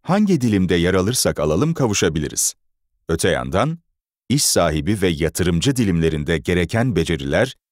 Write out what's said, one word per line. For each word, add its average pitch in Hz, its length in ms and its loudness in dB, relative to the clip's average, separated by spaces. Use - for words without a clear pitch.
hangi 190 380 2
dilimde 95 340 2
yer 87 200 2
alırsak 92 460 0
alalım 92 340 0
kavuşabiliriz. 90 800 -2
Öte 82 200 0
yandan, 87 500 -2
iş 139 160 0
sahibi 87 580 0
ve 92 60 4
yatırımcı 85 680 0
dilimlerinde 82 600 0
gereken 90 580 -2
beceriler 82 580 -2